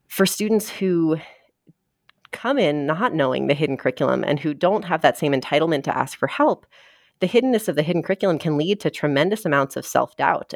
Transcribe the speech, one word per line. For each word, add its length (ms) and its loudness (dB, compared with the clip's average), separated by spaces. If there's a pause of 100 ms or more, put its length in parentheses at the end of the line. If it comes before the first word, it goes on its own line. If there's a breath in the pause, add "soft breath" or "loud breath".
for 180 0
students 440 0
who 480 0 (1160 loud breath)
come 260 -2
in 260 2
not 280 -2
knowing 340 0
the 60 4
hidden 240 -2
curriculum 460 0
and 160 0
who 140 -4
don't 300 0
have 180 -2
that 160 4
same 140 0
entitlement 540 0
to 120 -2
ask 200 -4
for 100 -2
help, 400 0 (540 soft breath)
the 60 0
hiddenness 420 2
of 60 0
the 60 2
hidden 220 0
curriculum 340 0
can 200 0
lead 240 0
to 100 -2
tremendous 540 0
amounts 320 0
of 80 -10
self-doubt. 720 0